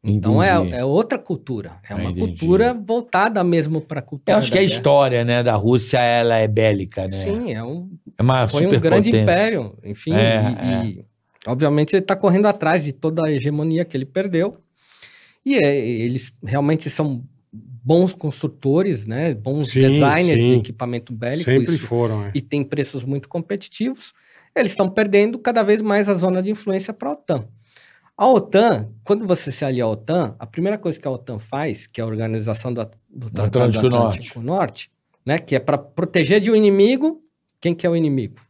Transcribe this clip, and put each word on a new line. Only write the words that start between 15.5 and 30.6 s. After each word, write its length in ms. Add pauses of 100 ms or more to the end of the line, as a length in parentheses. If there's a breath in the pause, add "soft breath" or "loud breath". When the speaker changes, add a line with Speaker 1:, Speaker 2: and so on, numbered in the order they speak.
Speaker 1:
é, 200
eles 560 (140)
realmente 420
são 360 (280)
bons 640
construtores, 920
né, 260
bons 360
Speaker 3:
Sim, 120
Speaker 1:
designers 580
de 100
Speaker 3:
sim. 100
Speaker 1:
equipamento 520
bélico, 380
Speaker 3:
Sempre 260
Speaker 1:
isso, 120
Speaker 3:
foram, 380
é. 100
Speaker 1:
e 60
tem 220
preços 400
muito 240
competitivos. 880 (420 soft breath)
Eles 160
estão 160
perdendo 520
cada 240
vez 180
mais 280
a 40
zona 300
de 80
influência 420
pra 200
otan. 320 (680 soft breath)
A 120
otan, 640 (140)
quando 220
você 260
se 140
alia 180
à 40
otan, 500
a 80
primeira 320